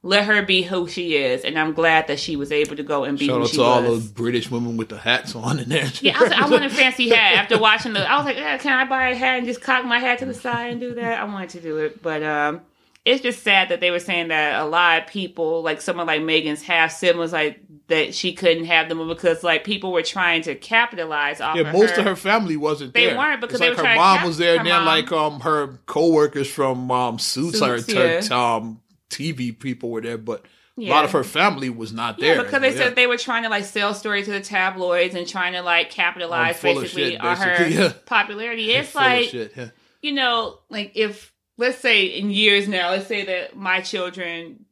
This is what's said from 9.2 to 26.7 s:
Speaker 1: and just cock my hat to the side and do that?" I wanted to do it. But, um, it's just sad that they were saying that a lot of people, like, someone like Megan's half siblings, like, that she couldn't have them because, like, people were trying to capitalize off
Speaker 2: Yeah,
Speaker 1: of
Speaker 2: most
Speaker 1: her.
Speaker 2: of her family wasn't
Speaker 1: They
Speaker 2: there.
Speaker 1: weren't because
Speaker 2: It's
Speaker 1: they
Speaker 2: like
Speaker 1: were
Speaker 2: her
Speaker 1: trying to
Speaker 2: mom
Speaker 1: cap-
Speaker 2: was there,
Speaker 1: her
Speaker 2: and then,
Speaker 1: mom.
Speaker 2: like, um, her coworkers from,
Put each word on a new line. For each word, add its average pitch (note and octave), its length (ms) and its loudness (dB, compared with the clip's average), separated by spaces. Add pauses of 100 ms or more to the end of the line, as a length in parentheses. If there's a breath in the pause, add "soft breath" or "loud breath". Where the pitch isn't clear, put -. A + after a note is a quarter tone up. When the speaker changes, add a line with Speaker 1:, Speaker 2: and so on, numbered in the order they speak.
Speaker 1:
and A#3+ 80 -4
just B3 160 -6
cock B3+ 240 0
my A#3+ 140 2
hat B3 180 0
to C4 80 -6
the B3 80 -6
side A#3+ 380 -6
and A#3+ 80 -8
do A#3+ 160 -8
that?" A#3 240 -4
I - 40 -4
wanted G3 260 -8
to F3 100 -14
do D#3+ 180 -6
it. D3+ 240 -4
But, D#3 200 -4
um, D3+ 380 0 (460 soft breath)
it's C4 160 4
just A#3+ 200 -4
sad F#3+ 280 4
that E3+ 100 0
they F3 100 2
were F3 80 0
saying F3 300 -2
that D3+ 320 0
a D#3 60 -2
lot E3 360 4
of D#3+ 60 -14
people, E3 540 -4
like, D#3 180 -4
someone F3 260 -4
like D#3 160 0
Megan's D#3 400 0
half E3 300 2
siblings, E3+ 420 0
like, D3+ 260 -2 (280)
that D#3 260 0
she F3+ 180 -4
couldn't E3 320 2
have D#3+ 260 2
them D#3+ 180 -4
because, E3 360 0
like, D#3+ 200 2
people F#3+ 280 -4
were E3+ 100 0
trying E3+ 400 0
to D#3+ 120 -6
capitalize D#3+ 840 -2
off D3+ 160 -2
Speaker 2:
Yeah, E3 60 0
Speaker 1:
of D3+ 120 -2
Speaker 2:
most G3+ 180 6
Speaker 1:
her. G#3+ 80 0
Speaker 2:
of G#3 60 0
her F#3 100 0
family F#3+ 400 0
wasn't D3 380 -4
Speaker 1:
They A#3+ 140 4
Speaker 2:
there. - 100 0
Speaker 1:
weren't C#4 240 0
because A#3+ 140 -6
Speaker 2:
It's A#3 40 -2
Speaker 1:
they - 100 2
Speaker 2:
like B3 80 -2
Speaker 1:
were A#3+ 100 0
Speaker 2:
her A3+ 60 4
Speaker 1:
trying - 20 4
to E3 60 4
Speaker 2:
mom F#3+ 160 8
Speaker 1:
cap- F#3+ 80 0
Speaker 2:
was D#3+ 120 -2
there, E3+ 160 4
Speaker 1:
her E3+ 60 4
Speaker 2:
and D#3+ 60 -2
then, F3 80 4
Speaker 1:
mom. F#3 120 4
Speaker 2:
like, D#3 260 2
um, D3+ 280 -2
her C#3+ 440 -2
coworkers D3 680 2
from, B2+ 400 -2